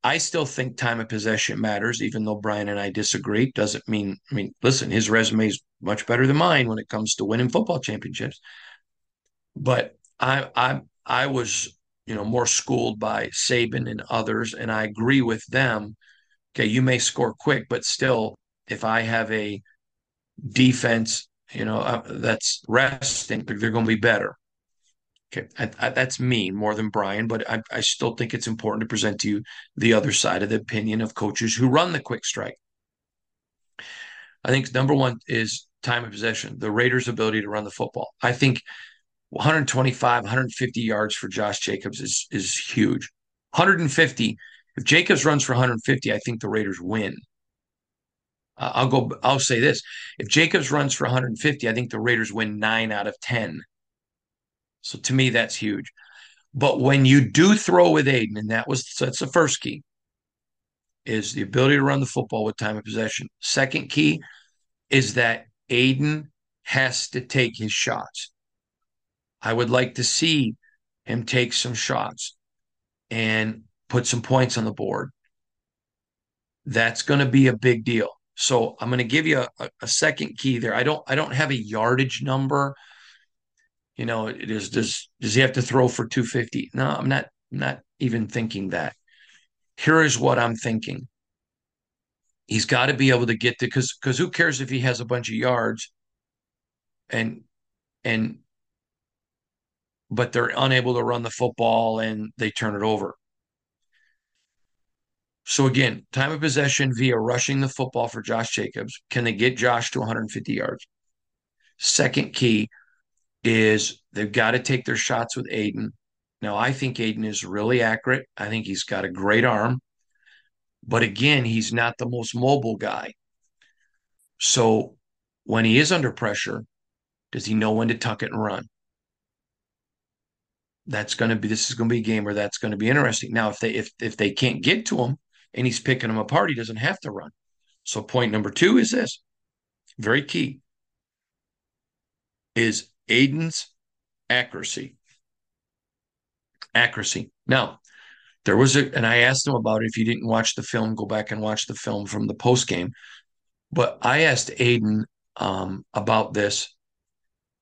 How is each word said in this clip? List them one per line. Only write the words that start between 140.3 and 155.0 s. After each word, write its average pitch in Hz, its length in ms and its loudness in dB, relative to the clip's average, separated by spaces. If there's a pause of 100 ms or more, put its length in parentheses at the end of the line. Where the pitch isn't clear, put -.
is 113 340 0 (200)
Aidan's 139 600 2 (640)
accuracy. - 640 -4 (1800)
Accuracy. - 560 0 (160)
Now, - 340 2 (640)
there 101 120 4
was 131 200 6
a, 143 180 2
and 113 120 0
I 117 120 4
asked 131 280 4
him 151 80 0
about 113 280 0
it. 113 40 -2
If 110 100 -6
you 110 80 2
didn't 117 220 -2
watch 113 280 0
the - 80 -6
film, 110 320 -2
go 107 120 -6
back 107 240 -4
and 110 100 -6
watch 107 260 -4
the 110 80 -10
film 104 320 -6
from 104 200 -4
the 101 80 -4
post 123 340 2
game. 90 220 -2 (840)
But - 300 0
I 139 200 4
asked 139 360 2
Aidan, 113 460 2 (320)